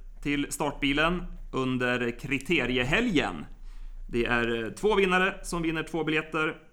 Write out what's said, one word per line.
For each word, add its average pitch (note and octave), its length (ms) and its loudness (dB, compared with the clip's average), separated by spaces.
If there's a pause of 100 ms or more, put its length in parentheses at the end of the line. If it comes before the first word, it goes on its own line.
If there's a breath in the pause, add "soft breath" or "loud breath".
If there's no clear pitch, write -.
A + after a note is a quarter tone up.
(220)
till C#3+ 300 0
startbilen D3+ 760 0 (260)
under B2 640 0
kriteriehelgen. B2+ 1300 2 (600)
Det A#2 160 0
är, A#2 400 0
eh, G#2 60 -6
två G#3 240 2
vinnare F#3 480 4
som E3+ 200 -4
vinner D#3+ 200 -2
två D#3+ 220 -2
biljetter. D#3 520 0 (160)